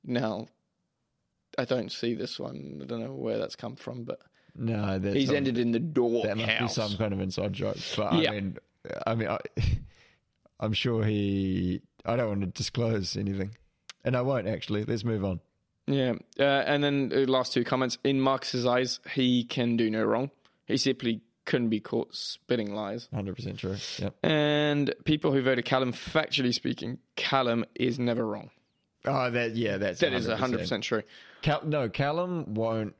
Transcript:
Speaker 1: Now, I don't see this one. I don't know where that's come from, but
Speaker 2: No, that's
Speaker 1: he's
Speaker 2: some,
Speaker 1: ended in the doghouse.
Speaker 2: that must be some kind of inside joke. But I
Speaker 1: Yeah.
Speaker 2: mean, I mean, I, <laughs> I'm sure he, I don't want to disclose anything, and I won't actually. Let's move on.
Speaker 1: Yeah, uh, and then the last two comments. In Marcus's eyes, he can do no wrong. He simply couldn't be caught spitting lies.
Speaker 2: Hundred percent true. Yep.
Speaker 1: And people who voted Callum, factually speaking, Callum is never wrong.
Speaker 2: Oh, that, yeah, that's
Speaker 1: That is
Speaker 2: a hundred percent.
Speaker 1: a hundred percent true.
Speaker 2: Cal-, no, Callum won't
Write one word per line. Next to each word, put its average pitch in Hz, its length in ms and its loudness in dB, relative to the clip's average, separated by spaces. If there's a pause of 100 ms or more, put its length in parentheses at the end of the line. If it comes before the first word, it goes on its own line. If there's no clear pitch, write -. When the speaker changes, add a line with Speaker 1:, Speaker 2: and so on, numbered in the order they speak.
Speaker 1:
Now, 113 440 -2 (1080)
I 131 80 -2
don't 120 260 -2
see 117 240 -2
this - 240 -6
one. 139 440 -10
I - 40 -10
don't 117 140 -6
know 127 140 -8
where 113 240 -4
that's - 180 -6
come 120 200 -10
from, 120 280 -10
but - 160 -8 (340)
Speaker 2:
No, 104 440 -2
that's 98 180 0
Speaker 1:
he's 135 120 4
Speaker 2:
some, 147 80 4
Speaker 1:
ended 135 220 2
in 120 140 4
the 117 80 2
doghouse. 120 460 2
Speaker 2:
that 104 100 0
must 110 240 0
be 117 80 0
some 107 300 -2
kind 107 160 0
of 98 60 -2
inside 95 320 -2
joke. 98 240 -4 (200)
But 104 160 0
I 165 80 4
Speaker 1:
Yeah. 156 120 2
Speaker 2:
mean, 101 240 -4 (500)
I 113 80 2
mean, 113 140 0
I, 101 100 0 (180)
<laughs> - 1040 -4
I'm 107 120 0
sure 113 320 0
he, 98 760 2 (240)
I 117 120 0
don't 120 120 0
want 101 140 -2
to 98 40 -2
disclose 110 680 -2
anything, 98 380 -4 (500)
and 127 120 2
I 123 60 2
won't 127 260 0
actually. 104 360 -2
Let's 110 200 -2
move 110 200 0
on. 92 160 -2 (460)
Speaker 1:
Yeah, 131 280 2 (240)
uh, 135 40 4
and 139 420 4
then 143 240 2
the 131 180 4
last 127 280 2
two 123 100 4
comments. 127 400 2
In 139 160 4
Marcus's 131 460 0
eyes, 123 340 2 (140)
he 123 300 4
can 120 320 0
do 113 140 4
no 107 140 0
wrong. 117 260 0 (360)
He - 100 0
simply 120 460 0 (240)
couldn't 120 240 2
be 110 100 2
caught - 340 -4
spitting 107 600 -4
lies. 107 380 -6
Speaker 2:
Hundred 98 240 -6
percent 101 220 -8
true. 95 180 -4 (220)
Yep. 98 240 -6
Speaker 1:
And 147 720 2 (100)
people 151 280 2
who 135 100 4
voted 123 220 2
Callum, 131 280 2
factually 135 640 0
speaking, 123 440 -4 (180)
Callum 120 480 2 (100)
is 123 240 0
never 120 280 0
wrong. - 240 -8 (560)
Speaker 2:
Oh, 131 240 2
that, 117 260 0
yeah, 107 220 0
that's 95 220 0
Speaker 1:
That 156 120 2
is 117 160 0
Speaker 2:
a 113 80 0
hundred - 0 -
percent. - 20 -6
Speaker 1:
a - 40 0
hundred 127 160 0
percent 92 260 -2
true. 110 180 0 (380)
Speaker 2:
Cal-, - 240 0
no, 147 240 0
Callum 156 640 -2
won't 110 460 0